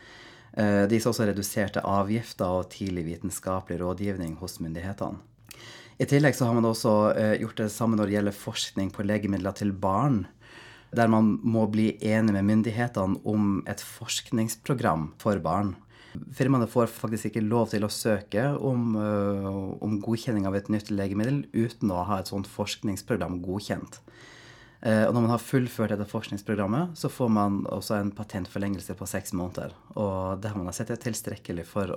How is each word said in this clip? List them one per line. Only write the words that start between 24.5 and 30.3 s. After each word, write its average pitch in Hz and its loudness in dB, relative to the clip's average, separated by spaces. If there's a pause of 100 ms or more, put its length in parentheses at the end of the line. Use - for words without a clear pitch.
Eh, 110 4
og - 4
når 120 4
man 113 4
har 117 4
fullført 120 0
dette 104 -2
forskningsprogrammet, 107 -2
så - -6
får 120 0
man 101 4
også - -4
en 101 -2
patentforlengelse 101 -6
på 95 -10
seks - -6
måneder. 90 -6 (240)
Og 95 -2